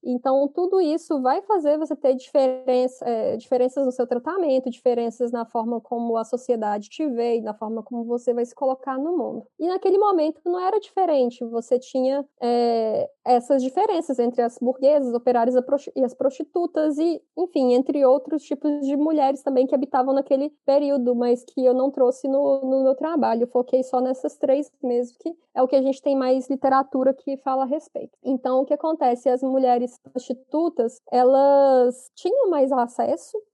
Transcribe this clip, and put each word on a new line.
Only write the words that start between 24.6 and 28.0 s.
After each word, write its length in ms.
mesmo, 380
que 160
é 60
o 60
que 80
a 80
gente 180
tem 140
mais 340
literatura 640
que 240
fala 240
a 60
respeito. 560